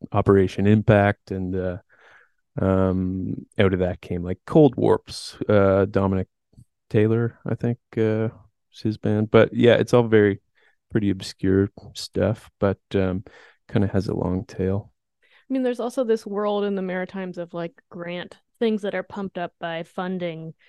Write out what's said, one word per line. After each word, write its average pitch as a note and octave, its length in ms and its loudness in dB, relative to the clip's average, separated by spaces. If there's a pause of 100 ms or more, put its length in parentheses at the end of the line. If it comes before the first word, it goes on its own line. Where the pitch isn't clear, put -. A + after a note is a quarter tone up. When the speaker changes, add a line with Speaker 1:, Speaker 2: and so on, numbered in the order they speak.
(120)
Speaker 1:
Operation G2 540 4
Impact, G#2 640 4
and, F#2 240 -6
uh, F2+ 240 -6 (800)
um, F#2+ 840 0 (140)
out F#2+ 160 4
of F2+ 60 0
that F#2 200 -4
came, F2 220 -8
like, F2+ 240 -6
Cold C#3+ 300 6
Warps, - 600 -2 (100)
uh, G2 380 4
Dominic G2 440 -2 (600)
Taylor, A2+ 560 0
I - 100 -4
think, A#2+ 240 -4 (200)
uh, A2 300 0 (420)
was - 120 -20
his G#2+ 140 -4
band. G#2+ 340 -2
But A2+ 220 6
yeah, A#2 220 6
it's - 180 0
all A#2+ 120 4
very G#2 360 4 (560)
pretty G#2 140 0
obscure F#2+ 580 0 (240)
stuff, - 640 -4
but, G2 220 0 (140)
um, F#2+ 280 0 (460)
kinda G2+ 180 0
has G2 220 -2
a - 60 -4
long F2+ 320 -4
tail. F#2+ 480 -6 (280)
Speaker 2:
I - 300 -16
mean, C4 100 -4
there's A#3+ 160 -4
also B3 260 -4
this A3+ 200 -2
world G#3 400 -4
in G3+ 100 -4
the F#3+ 60 -4
Maritimes F#3 560 -8
of, F3 160 -12
like, E3+ 380 -12
grant F3 480 -14 (200)
things G#3+ 220 -2
that G3 140 -6
are F#3 80 -4
pumped G3 340 -10
up F3 240 -8
by E3+ 220 -8
funding, E3+ 720 -8 (140)